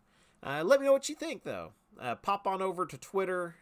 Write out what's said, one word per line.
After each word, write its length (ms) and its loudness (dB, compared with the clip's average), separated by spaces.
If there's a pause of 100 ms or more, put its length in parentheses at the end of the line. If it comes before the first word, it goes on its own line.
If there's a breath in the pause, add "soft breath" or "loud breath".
(440 soft breath)
Uh, 200 -4
let 160 6
me 60 -2
know 80 8
what 160 2
you 60 -8
think, 280 -8
though. 280 -8 (280)
Uh, 140 -4
pop 320 -2
on 160 0
over 240 0
to 100 -8
Twitter. 680 -4